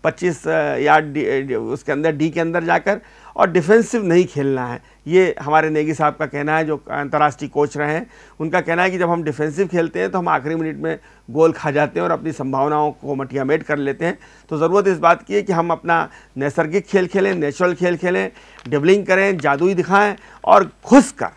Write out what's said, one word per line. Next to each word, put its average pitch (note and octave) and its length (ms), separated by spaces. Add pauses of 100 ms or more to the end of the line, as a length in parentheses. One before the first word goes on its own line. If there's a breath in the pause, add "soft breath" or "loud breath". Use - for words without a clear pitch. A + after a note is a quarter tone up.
पच्चीस, E3 440
अ, D3 280
यार्ड D3+ 300
डी, C3+ 480
अ, A2+ 40
उसके A2+ 340
अंदर, D3+ 240
डी D#3 140
के D#3+ 100
अंदर E3 240
जाकर, F3+ 380 (340 loud breath)
और F#3 160
डिफेंसिव G#3+ 520
नहीं F3 220
खेलना C3+ 420
है। A#2+ 140 (260 soft breath)
ये F3+ 340
हमारे D#3 280
नेगी D3+ 240
साहब D3+ 220
का D#3 100
कहना D3 320
है, D#3+ 80
जो D3+ 120
अंतर्राष्ट्रीय C#3+ 720
कोच D3 280
रहे D3 160
हैं। E3 140 (320 loud breath)
उनका D#3+ 220
कहना E3 220
है F#3+ 80
कि F#3 60
जब E3+ 120
हम E3+ 140
डिफेंसिव D3+ 440
खेलते E3+ 320
हैं F#3+ 120
तो F#3+ 60
हम F3 120
आखिरी D3+ 260
मिनट D#3+ 220
में D#3 220 (320 soft breath)
गोल D#3+ 200
खा D3+ 200
जाते D3 280
हैं F3 60
और E3+ 60
अपनी D#3+ 200
संभावनाओं D3 600
को C#3 240
मटियामेट C3+ 480
कर D3+ 140
लेते C#3 280
हैं। F3 140 (300 soft breath)
तो D#3+ 80
ज़रूरत F3+ 300
इस F#3 100
बात E3+ 260
की G3 100
है G#3 80
कि G3 120
हम E3 180
अपना E3 380 (280 loud breath)
नैसर्गिक D#3 480
खेल F#3 220
खेलें, G3 280
नेचुरल E3+ 380
खेल F3 240
खेलें, F#3 340 (360 loud breath)
ड्रिबलिंग E3 380
करें, F#3+ 320
जादुई D3 360
दिखाएं F#3+ 420 (300 loud breath)
और F#3+ 260 (140)
घुसकर G#3+ 520